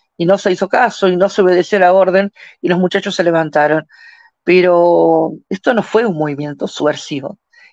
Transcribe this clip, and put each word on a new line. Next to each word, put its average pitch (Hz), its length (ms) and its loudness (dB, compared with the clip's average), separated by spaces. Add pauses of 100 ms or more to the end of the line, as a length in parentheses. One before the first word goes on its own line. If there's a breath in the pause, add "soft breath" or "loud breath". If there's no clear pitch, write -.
(200)
y 170 60 -2
no 196 100 4
se 196 160 0
hizo 185 160 -4
caso, 214 400 0
y 180 80 0
no 190 140 2
se - 100 -2
obedeció 180 380 2
la 180 160 4
orden, 190 360 2 (300 loud breath)
y 175 80 -4
los 175 100 0
muchachos 185 360 -2
se 180 100 0
levantaron. 156 640 0 (560 loud breath)
Pero 170 880 2 (160)
esto 196 240 -2
no 220 100 0
fue 220 220 0
un 202 140 -2
movimiento 147 500 -6
subversivo. 147 680 -6 (340 soft breath)